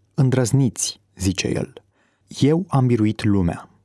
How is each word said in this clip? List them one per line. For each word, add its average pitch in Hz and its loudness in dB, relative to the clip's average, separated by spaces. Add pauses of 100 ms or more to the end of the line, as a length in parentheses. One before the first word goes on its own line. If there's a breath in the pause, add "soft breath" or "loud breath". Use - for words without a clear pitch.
(140)
„Îndrăzniți”, 127 0 (160)
zice 95 -4
el, - -4 (540)
„eu 156 0
am 135 0
biruit 110 0
lumea.” 98 0 (140)